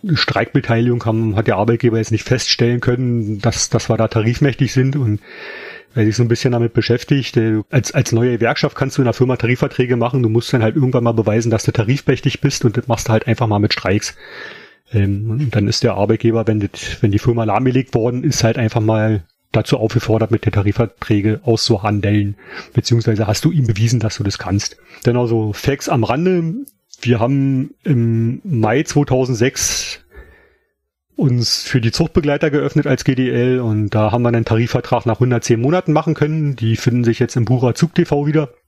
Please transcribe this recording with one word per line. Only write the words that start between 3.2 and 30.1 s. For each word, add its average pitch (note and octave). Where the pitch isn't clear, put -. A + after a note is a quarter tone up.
dass, -
dass -
wir A2+
da A2
tarifmächtig A#2
sind. C3+
Und G#2+
wer A2
sich G#2+
so B2
ein A2+
bisschen A#2+
damit A#2
beschäftigt, A#2+
äh, A2
als, A#2+
als -
neue A#2+
Gewerkschaft A#2
kannst C3+
du C#3
in B2
der A2+
Firma B2+
Tarifverträge B2
machen. B2
Du A2+
musst A2+
dann B2
halt A2+
irgendwann B2+
mal A#2
beweisen, A2
dass A2
du A#2+
tarifmächtig B2+
bist -
und A2
das B2
machst A#2
du A2+
halt A2
einfach A#2
mal G#2+
mit G#2
Streiks. -
Ähm, G2+
und B2
dann G#2
ist -
der A2
Arbeitgeber, A2
wenn A2
das, -
wenn A2
die G2+
Firma A#2
lahmgelegt B2
worden B2
ist, D3+
halt A2+
einfach A2
mal A2
dazu A#2
aufgefordert, A2+
mit -
der G#2+
Tarifverträge G#2
auszuhandeln. G#2
Beziehungsweise A2+
hast G#2
du E3
ihm C#3+
bewiesen, A2+
dass A2
du -
das G2+
kannst. G2+
Dann A#2+
also A2
Facts -
am B2
Rande. F3
Wir A#2
haben C3+
im A#2
Mai B2
zweitausendsechs C3